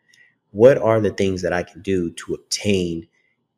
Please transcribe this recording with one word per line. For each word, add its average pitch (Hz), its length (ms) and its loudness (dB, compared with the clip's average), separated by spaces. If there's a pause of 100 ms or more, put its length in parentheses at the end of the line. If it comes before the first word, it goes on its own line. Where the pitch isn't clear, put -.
(520)
what 120 260 6
are 110 220 2
the 101 120 0
things 95 300 -2
that 85 120 -4
I 90 100 -2
can 82 180 -18
do 90 300 -4
to - 220 -12
obtain 87 760 -4 (500)